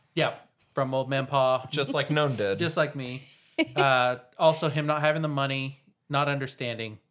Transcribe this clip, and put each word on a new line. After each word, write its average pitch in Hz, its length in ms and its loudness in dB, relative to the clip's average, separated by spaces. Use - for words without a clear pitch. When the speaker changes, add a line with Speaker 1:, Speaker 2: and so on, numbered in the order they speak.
Speaker 1:
Yeah, 143 200 0
from 131 200 -2
Old 131 160 0
Man 135 160 -2
Pa. 131 440 2
Speaker 2:
Just 139 220 -2
like 143 160 -2
None 151 280 2
did. 101 240 0
Speaker 1:
Just 165 160 -2
like 151 180 0
me. 127 320 -8
Speaker 3:
<laughs> - 40 -20
Speaker 1:
Uh, 127 420 4
also 160 300 4
him 147 180 -2
not 151 140 0
having 151 220 2
the 156 60 -2
money, 139 520 -4
not 143 180 0
understanding 120 680 -6